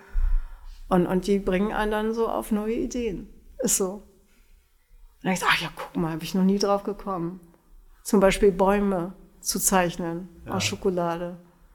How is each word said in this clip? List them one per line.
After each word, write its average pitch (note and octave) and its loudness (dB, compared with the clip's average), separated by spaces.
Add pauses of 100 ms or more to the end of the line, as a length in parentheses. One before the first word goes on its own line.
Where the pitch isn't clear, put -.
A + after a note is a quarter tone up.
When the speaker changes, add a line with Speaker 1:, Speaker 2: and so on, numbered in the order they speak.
(880)
Speaker 1:
Und, F3+ 4
und F#3 0
die G3+ 2
bringen G3 0
einen G#3+ -2
dann G#3+ -2
so A3+ 0
auf - -4
neue G#3+ -2
Ideen. A#3 -4 (300)
Ist - 0
so. G3 0
Und G3+ -12 (1200)
dann F#3 0
denk F3 -2
ich, - -4
"Ach - 2
ja, E3 -6
guck - -14
mal, E3 -2
hab D#3+ -8
ich E3 -6
noch F#3 4
nie G3 4
drauf G3+ 0
gekommen." F#3+ -6 (600)
Zum G#3 4
Beispiel G3 6
Bäume G3 2 (280)
zu - -4
zeichnen F3+ 0 (180)
Speaker 2:
Ja. - -8
Speaker 1:
aus F#3 -2
Schokolade. F3 -2 (380)